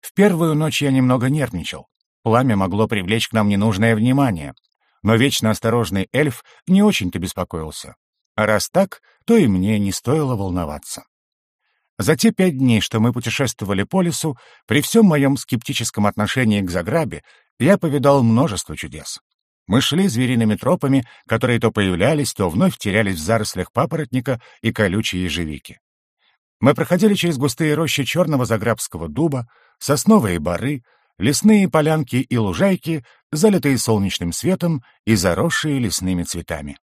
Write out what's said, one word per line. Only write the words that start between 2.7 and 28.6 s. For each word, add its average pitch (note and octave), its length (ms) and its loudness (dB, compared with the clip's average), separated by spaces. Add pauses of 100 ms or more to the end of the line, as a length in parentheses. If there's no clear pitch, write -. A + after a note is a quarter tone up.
привлечь G#2+ 400 -2
к - 40 -12
нам G#2+ 160 2
ненужное G#2 460 2
внимание, A2 600 0 (480)
но G#2+ 120 2
вечно A#2 360 2
осторожный G2+ 640 -2
эльф C3+ 300 -2 (240)
не F#3 160 4
очень-то G#2+ 360 0
беспокоился. E2 760 -8 (380)
А G#2+ 120 0
раз G#2+ 220 0
так, - 320 -2 (260)
то A#3 100 4
и F#3+ 100 6
мне G2+ 320 0
не G2 140 -2
стоило C3+ 440 -2
волноваться. F2 680 -8 (920)
За C3+ 180 2
те A3+ 160 4
пять F#3 240 0
дней, B2 240 4
что - 180 -4
мы A#2 140 2
путешествовали A2 680 -4
по F#3 180 0
лесу, D#3+ 380 -2 (280)
при D3 140 2
всём A3+ 260 4
моём C#3 300 4
скептическом A2+ 680 -4
отношении G#2 560 0
к F2+ 80 -6
Заграбе, F2+ 520 -4 (360)
я E3+ 180 0
повидал C#3+ 460 2
множество A2+ 540 0
чудес. - 440 -14 (460)
Мы - 160 2
шли F#3+ 260 2
звериными A#2 480 0
тропами, C3+ 500 0 (220)
которые A#2 320 0
то A2+ 100 2
появлялись, G#2+ 640 0
то F#2+ 160 -2
вновь F2+ 300 0
терялись G2+ 380 0
в D#2 60 -8
зарослях G2+ 480 -2
папоротника B2+ 680 -4 (220)
и A2+ 100 0
колючей G#2 460 -2
ежевики. D#2+ 600 -6 (840)
Мы C#3+ 140 4
проходили F3+ 400 2
через F3 240 -2
густые D3 360 -2
рощи D3 300 -2
чёрного D#3 400 0
заграбского A2+ 640 -4